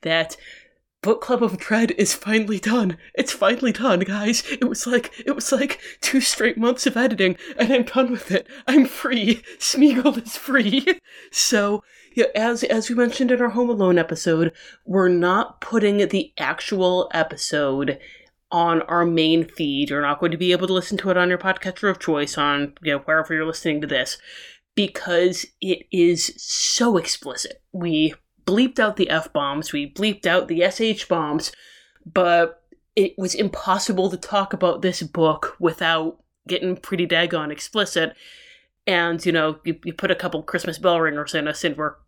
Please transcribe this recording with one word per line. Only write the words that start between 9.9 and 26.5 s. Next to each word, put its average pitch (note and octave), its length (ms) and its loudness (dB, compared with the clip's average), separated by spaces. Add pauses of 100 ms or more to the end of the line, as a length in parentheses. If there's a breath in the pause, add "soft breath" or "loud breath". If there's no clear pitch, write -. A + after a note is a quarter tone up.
is - 140 -12
free. C4 540 0
<laughs> F4+ 60 0 (320 loud breath)
So, G#3 520 0 (320 soft breath)
yeah, A#3 200 4
as, A3+ 300 0
as A3 240 0
we A#3+ 60 -2
mentioned A#3+ 360 2
in B3 120 2
our A#3+ 80 0
Home A#3+ 180 0
Alone F#3+ 300 4
episode, E3 540 0 (320 loud breath)
we're F#3 240 2
not F3+ 520 2
putting G#3 380 2
the - 400 0
actual F#3 720 0
episode D3 840 -2 (520 loud breath)
on E3+ 320 2
our E3+ 220 2
main E3 400 4
feed. C#3+ 460 -2
You're D3 120 0
not C#3+ 180 0
going E3+ 120 0
to E3 60 -6
be F3+ 140 2
able F3+ 140 2
to F#3 60 0
listen F#3 260 -2
to F#3+ 120 -2
it F3 60 4
on F3+ 120 4
your F3+ 100 0
podcatcher F#3+ 520 -2
of F#3+ 80 -2
choice, D3 400 -2
on, C#3+ 420 0
you D#3 120 -2
know, C#3+ 80 0
wherever D#3 340 0
you're D#3+ 120 0
listening D#3+ 360 -2
to D3+ 40 -8
this, B2+ 320 -4 (560 loud breath)
because F3+ 680 0 (160)
it F#3 320 -4
is F3 460 2
so - 580 0